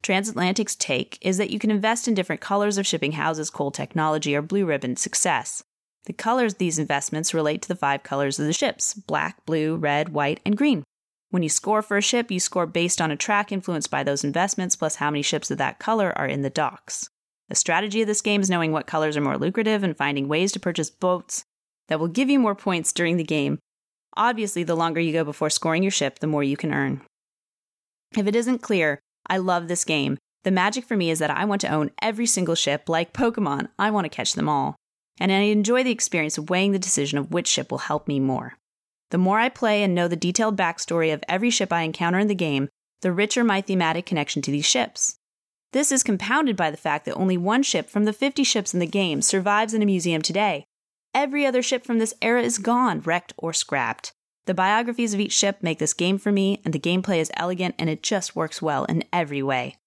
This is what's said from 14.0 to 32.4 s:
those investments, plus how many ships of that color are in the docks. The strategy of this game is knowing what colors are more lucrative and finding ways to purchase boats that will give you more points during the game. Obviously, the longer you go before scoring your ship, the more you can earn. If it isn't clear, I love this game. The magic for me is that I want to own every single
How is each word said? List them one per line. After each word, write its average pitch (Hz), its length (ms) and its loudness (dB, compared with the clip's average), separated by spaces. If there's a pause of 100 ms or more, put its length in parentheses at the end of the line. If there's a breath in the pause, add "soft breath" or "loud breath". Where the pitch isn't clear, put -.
those 143 180 0
investments, 180 540 0
plus 156 200 -2
how 147 140 0
many 147 120 -2
ships - 280 -2
of - 80 -4
that 135 220 -4
color 214 360 0
are 139 120 -2
in 139 140 -2
the 135 80 -2
docks. - 580 -6 (400)
The - 80 -4
strategy 202 460 2
of 214 40 2
this 208 160 0
game 208 200 2
is 190 80 2
knowing 165 200 2
what 156 160 -2
colors 151 300 0
are 147 60 0
more 139 160 0
lucrative 208 440 0
and 170 140 0
finding 139 320 -2
ways 175 240 2
to 190 80 -6
purchase 165 300 -2
boats - 520 -4 (460)
that 156 100 0
will 160 80 0
give 254 240 0
you 285 80 6
more 214 160 4
points 180 380 -2
during 175 240 2
the 165 80 0
game. 147 340 0 (580)
Obviously, 214 460 0
the 165 140 0
longer 165 240 0
you 165 120 2
go 160 120 2
before 147 260 -2
scoring 165 320 0
your 196 80 2
ship, 139 300 -2
the 151 80 -2
more 147 160 0
you 139 120 0
can 147 160 -4
earn. 139 280 -2 (1160)
If 202 120 2
it 208 80 2
isn't 240 260 0
clear, 156 380 0 (280)
I 190 100 0
love 175 280 0
this 175 180 -2
game. 139 340 0 (260)
The 190 80 2
magic 208 320 2
for 226 120 -2
me 170 140 2
is 160 80 0
that 151 140 0
I 185 140 0
want 196 160 0
to - 60 -2
own 151 220 0 (100)
every 226 260 -2
single 180 280 0